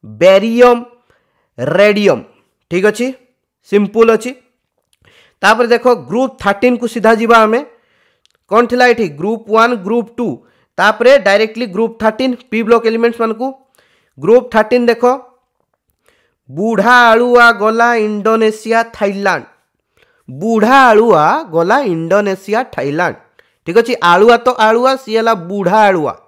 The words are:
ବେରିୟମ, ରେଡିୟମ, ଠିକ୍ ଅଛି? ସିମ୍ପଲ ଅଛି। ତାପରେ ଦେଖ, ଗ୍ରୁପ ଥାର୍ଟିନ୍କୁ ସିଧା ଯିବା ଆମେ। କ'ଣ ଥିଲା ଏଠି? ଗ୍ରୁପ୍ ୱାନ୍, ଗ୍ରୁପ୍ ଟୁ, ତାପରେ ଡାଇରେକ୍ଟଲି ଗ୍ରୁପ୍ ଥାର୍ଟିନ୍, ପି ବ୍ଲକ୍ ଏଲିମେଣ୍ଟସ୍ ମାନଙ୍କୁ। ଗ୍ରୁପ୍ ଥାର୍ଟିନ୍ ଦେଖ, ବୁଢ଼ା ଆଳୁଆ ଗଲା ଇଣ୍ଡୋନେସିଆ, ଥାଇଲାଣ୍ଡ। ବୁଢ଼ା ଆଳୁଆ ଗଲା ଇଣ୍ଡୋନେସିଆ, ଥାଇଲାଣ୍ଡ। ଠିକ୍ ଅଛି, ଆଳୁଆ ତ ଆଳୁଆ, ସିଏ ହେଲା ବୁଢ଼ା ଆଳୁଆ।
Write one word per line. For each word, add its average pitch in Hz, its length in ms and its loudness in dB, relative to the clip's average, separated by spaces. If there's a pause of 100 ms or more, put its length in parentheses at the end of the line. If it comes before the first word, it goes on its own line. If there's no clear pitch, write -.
ବେରିୟମ, 226 800 2 (720)
ରେଡିୟମ, 185 600 2 (520)
ଠିକ୍ 185 140 -2
ଅଛି? 233 280 -2 (500)
ସିମ୍ପଲ 220 540 0
ଅଛି। 233 140 -8 (1080)
ତାପରେ 226 260 0
ଦେଖ, 240 200 -2
ଗ୍ରୁପ 214 520 -4
ଥାର୍ଟିନ୍କୁ 240 480 -2
ସିଧା 226 260 0
ଯିବା 226 240 2
ଆମେ। 226 280 0 (840)
କ'ଣ 233 160 0
ଥିଲା 247 220 0
ଏଠି? 226 220 0
ଗ୍ରୁପ୍ 202 400 -8
ୱାନ୍, 233 260 0
ଗ୍ରୁପ୍ 226 420 -6
ଟୁ, 185 280 -8 (320)
ତାପରେ 226 400 2
ଡାଇରେକ୍ଟଲି 220 480 -2
ଗ୍ରୁପ୍ 226 360 -6
ଥାର୍ଟିନ୍, 233 340 -2 (140)
ପି 226 140 -4
ବ୍ଲକ୍ 226 240 0
ଏଲିମେଣ୍ଟସ୍ 233 340 -2
ମାନଙ୍କୁ। 226 320 -6 (680)
ଗ୍ରୁପ୍ 233 320 0
ଥାର୍ଟିନ୍ 233 360 0
ଦେଖ, 233 320 0 (1300)
ବୁଢ଼ା 214 460 0 (140)
ଆଳୁଆ 240 420 4
ଗଲା 226 440 0
ଇଣ୍ଡୋନେସିଆ, 220 880 -2
ଥାଇଲାଣ୍ଡ। 196 640 -4 (840)
ବୁଢ଼ା 220 520 0
ଆଳୁଆ 220 600 2
ଗଲା 175 360 -2
ଇଣ୍ଡୋନେସିଆ, 196 840 -4
ଥାଇଲାଣ୍ଡ। 151 520 -6 (500)
ଠିକ୍ 175 120 0
ଅଛି, 233 260 0
ଆଳୁଆ 202 340 4
ତ 240 120 -2
ଆଳୁଆ, 240 460 0
ସିଏ 220 220 -6
ହେଲା 226 160 0
ବୁଢ଼ା 190 480 -2
ଆଳୁଆ। 175 340 0 (120)